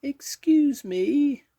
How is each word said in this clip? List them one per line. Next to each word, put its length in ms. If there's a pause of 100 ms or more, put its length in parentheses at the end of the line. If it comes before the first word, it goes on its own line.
Excuse 800
me. 600 (160)